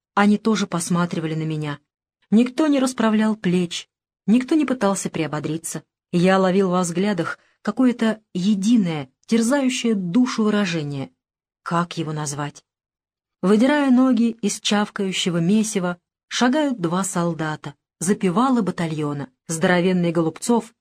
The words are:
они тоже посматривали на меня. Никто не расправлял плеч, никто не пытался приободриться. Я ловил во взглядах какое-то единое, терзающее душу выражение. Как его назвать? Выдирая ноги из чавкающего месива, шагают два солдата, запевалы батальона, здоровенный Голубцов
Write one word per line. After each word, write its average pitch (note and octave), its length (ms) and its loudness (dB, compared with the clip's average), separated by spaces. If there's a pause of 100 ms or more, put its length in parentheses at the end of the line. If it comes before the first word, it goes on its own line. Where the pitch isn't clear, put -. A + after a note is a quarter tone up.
(140)
они G#3 240 4
тоже G#3 280 -2
посматривали E3+ 720 -4
на D#3 80 -4
меня. D3+ 360 -6 (520)
Никто B3+ 360 2
не C#4+ 120 2
расправлял A3 560 0
плеч, F3+ 540 -2 (380)
никто B3+ 280 2
не D4+ 80 2
пытался G3 460 -2
приободриться. D#3 760 -6 (300)
Я F#3 260 4
ловил F#3+ 300 2
во F3+ 140 0
взглядах F3 540 -4 (260)
какое-то A3+ 580 0 (120)
единое, F#3+ 760 0 (160)
терзающее A#3 680 0
душу G#3+ 500 0
выражение. E3+ 680 -2 (520)
Как E3+ 340 -4
его D#3 160 -6
назвать? D3 500 -8 (800)
Выдирая C4 500 4
ноги A#3+ 500 4
из - 200 -4
чавкающего F#3+ 800 -2
месива, F#3 580 0 (300)
шагают B3+ 540 0
два F3 220 -2
солдата, D#3+ 720 -4 (240)
запевалы G#3 640 0
батальона, D3+ 680 -4 (180)
здоровенный F3 640 2
Голубцов E3+ 680 -2